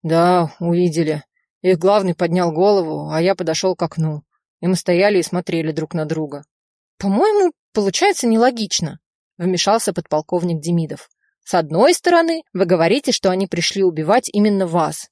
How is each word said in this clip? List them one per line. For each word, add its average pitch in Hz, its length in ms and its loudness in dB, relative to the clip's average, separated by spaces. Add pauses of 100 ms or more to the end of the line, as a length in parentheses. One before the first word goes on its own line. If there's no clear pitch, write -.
«Да, 170 560 2
увидели. 170 680 0 (360)
Их 180 180 2
главный 190 360 2
поднял 175 380 0
голову, 160 580 0
а 156 100 -2
я 185 140 2
подошел 170 420 -2
к - 60 -4
окну. 156 400 -4 (380)
И 165 60 -4
мы 185 100 2
стояли 190 420 2
и 170 40 2
смотрели 165 500 -4
друг 151 200 -6
на 156 140 -4
друга». 147 380 -8 (520)
«По-моему, 349 560 2 (220)
получается 233 520 0
нелогично», 226 720 0 (380)
вмешался 190 560 0
подполковник 165 680 -4
Демидов. 165 500 -4 (340)
«С - 80 -8
одной 175 400 2
стороны, 330 500 0 (120)
вы 190 100 0
говорите, 180 480 2
что - 180 0
они 190 160 -2
пришли 175 360 -4
убивать 175 500 0
именно 208 340 2
вас. 160 460 -2